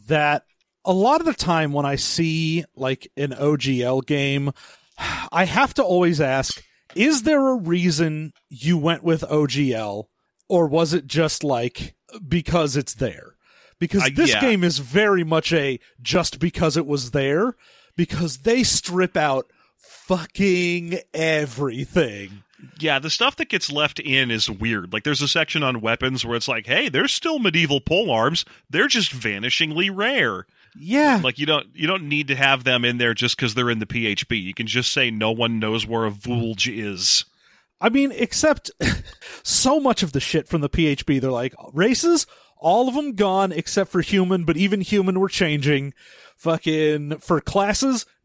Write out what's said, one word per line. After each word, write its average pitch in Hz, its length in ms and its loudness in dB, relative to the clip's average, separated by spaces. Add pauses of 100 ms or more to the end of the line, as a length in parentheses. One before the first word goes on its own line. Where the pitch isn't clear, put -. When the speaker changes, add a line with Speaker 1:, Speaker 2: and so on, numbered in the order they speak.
Speaker 1:
that 147 380 2 (400)
a 185 80 2
lot 233 260 4
of 339 80 -2
the 302 60 2
time 156 400 0
when 143 120 0
I 139 120 0
see, 160 640 0 (140)
like, 131 400 -4
an 139 200 -4
O 147 200 2
G 127 260 0
L 127 160 0
game, 139 520 0 (460)
<sighs> - 0 - (360)
I 170 100 2
have 220 300 0
to 277 100 0
always 180 380 2
ask, 135 420 -2 (320)
is 254 280 2
there 285 220 4
a 262 100 2
reason 165 760 0 (160)
you 147 300 0
went 160 260 0
with 165 260 0
O 151 180 2
G 131 280 0
L, 107 320 -6 (400)
or 170 200 4
was 156 260 2
it 147 140 -2
just, 156 360 0
like, 123 520 -4 (320)
because 156 500 0
it's 139 160 -4
there? - 420 -8 (440)
Because 190 240 0
Speaker 2:
Uh, 131 100 4
Speaker 1:
this 311 180 4
Speaker 2:
yeah. - 100 2
Speaker 1:
game 220 240 2
is 165 140 0
very 175 440 2
much 160 300 0
a 139 260 0 (220)
just 165 380 -2
because 160 380 0
it 160 80 0
was 135 260 -4
there, 151 440 0 (400)
because 156 440 -2
they 226 240 2
strip 180 520 0
out 143 340 0 (280)
fucking 175 1200 -2 (140)
everything. 131 1300 -2 (360)
Speaker 2:
Yeah, 147 200 0
the 151 100 -8
stuff 240 280 0
that 311 120 -6
gets 175 220 -2
left 147 280 -2
in 135 300 0
is 110 200 -2
weird. 101 440 -4
Like, - 100 -4
there's 143 180 -2
a 143 60 -2
section 156 360 0
on 127 180 -2
weapons 120 440 -2
where 117 100 -4
it's 117 120 -4
like, 113 200 -4
"Hey, 190 220 0
there's 254 240 0
still 320 260 -2
medieval 165 420 2
pole 180 300 0
arms. 123 340 2 (240)
They're 185 180 2
just 220 240 0
vanishingly 127 800 -2
rare." 185 520 -2 (300)
Speaker 1:
Yeah. 254 480 2
Speaker 2:
Like, 127 160 -2
you 147 60 -4
don't, 147 280 0
you 156 140 -4
don't 185 200 -2
need 147 200 -2
to 139 80 -2
have 135 280 2
them 123 220 2
in 120 120 0
there 120 160 2
just 120 240 -2
'cause 117 180 -2
they're 123 140 0
in 117 100 0
the 107 80 -4
P 117 180 -4
H 104 220 -4
B. 123 100 -4
You 95 160 -8
can 117 140 -8
just 120 240 -2
say 127 180 0
no 110 220 0
one 117 280 0
knows 110 280 -2
where 113 180 -2
a 107 60 -2
Vulge 113 560 -4
is. 101 580 -2 (540)
Speaker 1:
I 226 100 2
mean, 277 220 2
except - 580 0 (100)
<laughs> - 640 -6
so - 360 2
much 262 240 0
of 165 80 -4
the 139 80 0
shit - 280 -2
from 160 140 -2
the 143 80 -2
P 165 180 2
H 143 180 -2
B, 143 140 2
they're 131 120 -2
like, 127 240 -4 (180)
"Races, 262 540 2 (300)
all 214 300 2
of 247 60 -2
them 285 220 -4
gone 190 360 2
except 165 400 -2
for 180 100 0
human, 185 440 2
but 156 120 0
even 196 240 0
human 190 380 0
were 190 100 2
changing." 143 640 0 (440)
Fucking, 156 840 0
for 165 200 0
classes, 214 680 0 (180)